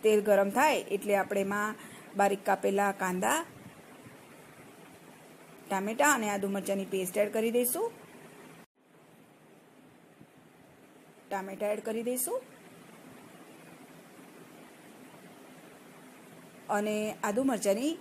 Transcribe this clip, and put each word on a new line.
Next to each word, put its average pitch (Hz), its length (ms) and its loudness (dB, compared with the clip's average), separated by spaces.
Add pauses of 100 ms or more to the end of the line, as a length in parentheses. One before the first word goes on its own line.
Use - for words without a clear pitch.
તેલ 214 180 6
ગરમ 196 280 6
થાય 262 260 4
એટલે 202 400 0
આપણે 196 260 0
એમાં 208 340 -2 (420)
બારીક 196 280 2
કાપેલા 196 460 2
કાંદા, 190 540 0 (2250)
ટામેટાં 226 440 2
અને 220 160 0
આદુ 202 200 -2
મરચાંની 196 360 -4
પેસ્ટ 190 320 -4
એડ 208 160 2
કરી 226 180 0
દઈશું. 247 400 0 (3500)
ટામેટાં 196 400 -4
એડ 214 100 -2
કરી 220 240 -6
દઈશું 254 380 -2 (4000)
અને 214 540 -2
આદુ 220 200 0
મરચાંની 240 580 0